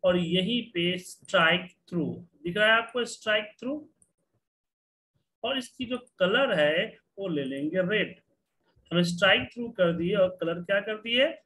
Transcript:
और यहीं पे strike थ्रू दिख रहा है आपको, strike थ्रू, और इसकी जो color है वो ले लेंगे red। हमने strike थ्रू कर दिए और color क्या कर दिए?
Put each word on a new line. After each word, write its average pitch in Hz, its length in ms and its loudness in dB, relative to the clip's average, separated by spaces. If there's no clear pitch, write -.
और 180 140 4
यहीं 185 440 0
पे 180 280 -2
strike 175 680 0
थ्रू 170 160 -4
दिख 175 120 -4
रहा 214 100 4
है 220 80 6
आपको, 233 320 -2
strike 214 520 -4
थ्रू, 294 300 -8
और 262 140 -4
इसकी 254 280 -10
जो 247 120 -6
color 220 360 2
है 160 320 2
वो 196 100 -6
ले 147 160 -2
लेंगे 147 400 -2
red। 185 360 -2
हमने 175 160 4
strike 202 480 2
थ्रू 233 160 -8
कर 175 240 2
दिए 170 220 -2
और 185 240 2
color 170 220 -4
क्या 196 200 0
कर 214 160 -6
दिए? 240 280 2